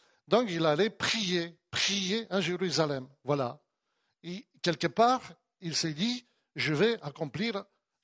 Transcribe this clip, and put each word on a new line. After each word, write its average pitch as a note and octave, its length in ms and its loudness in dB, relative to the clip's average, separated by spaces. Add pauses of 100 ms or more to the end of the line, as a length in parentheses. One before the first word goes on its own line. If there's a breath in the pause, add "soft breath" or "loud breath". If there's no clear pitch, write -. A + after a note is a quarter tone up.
(280 soft breath)
Donc A#3 220 2
il E3 160 0
allait D#3+ 240 4
prier, F3+ 680 -2 (120)
prier G3 600 -2
à F#3 80 2
Jérusalem. D#3 720 0 (140)
Voilà. C3+ 360 -2 (640)
Et F3+ 240 -10 (140)
quelque E3+ 260 0
part, A#3 340 4 (380)
il E3 160 -6
s'est D#3+ 180 -2
dit, « A#3 320 -4 (300)
Je C#3+ 180 -2
vais G#3 280 2
accomplir F3+ 640 -6 (380)